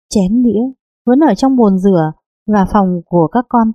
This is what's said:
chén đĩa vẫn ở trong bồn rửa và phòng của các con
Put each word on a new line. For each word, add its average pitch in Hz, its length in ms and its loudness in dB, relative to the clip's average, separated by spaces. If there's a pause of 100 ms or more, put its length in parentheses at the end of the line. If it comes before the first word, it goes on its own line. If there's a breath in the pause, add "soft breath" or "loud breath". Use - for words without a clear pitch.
(140)
chén 220 300 0
đĩa 220 180 0 (440)
vẫn 254 140 2
ở 285 160 2
trong 269 200 0
bồn 202 240 2
rửa 175 320 0 (360)
và 208 260 0
phòng 185 320 0
của 170 220 0
các 247 220 -2
con 226 260 0